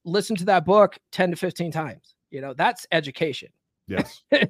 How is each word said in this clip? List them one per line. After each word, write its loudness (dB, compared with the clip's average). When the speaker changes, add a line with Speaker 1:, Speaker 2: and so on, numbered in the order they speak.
Speaker 1:
listen -2
to -4
that 4
book 4
ten 0
to -4
fifteen -6
times. -10
You -12
know, -12
that's -2
education. -4
Speaker 2:
Yes. -6
Speaker 1:
<laughs> 4